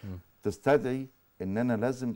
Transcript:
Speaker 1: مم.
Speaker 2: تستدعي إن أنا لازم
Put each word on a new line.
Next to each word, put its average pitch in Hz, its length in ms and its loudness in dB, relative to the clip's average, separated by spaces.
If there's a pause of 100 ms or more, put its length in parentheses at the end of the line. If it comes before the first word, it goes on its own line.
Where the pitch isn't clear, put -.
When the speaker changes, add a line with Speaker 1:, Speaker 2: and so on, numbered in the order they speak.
Speaker 1:
مم. 101 60 -10 (340)
Speaker 2:
تستدعي 131 640 2 (340)
إن 95 160 -2
أنا 120 200 2
لازم 123 380 -2